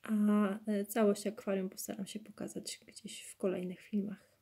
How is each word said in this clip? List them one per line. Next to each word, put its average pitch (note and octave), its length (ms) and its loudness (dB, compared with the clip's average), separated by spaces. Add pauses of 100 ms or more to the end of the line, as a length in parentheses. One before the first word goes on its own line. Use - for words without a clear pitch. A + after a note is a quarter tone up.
A, G#3 640 4
e, G3+ 180 0
całość G#3 420 4
akwarium G3 440 -2
postaram - 360 -8
się G#3 140 -10
pokazać - 680 -10
gdzieś - 360 -16
w - 140 -16
kolejnych F3+ 440 -2
filmach. G3+ 600 -6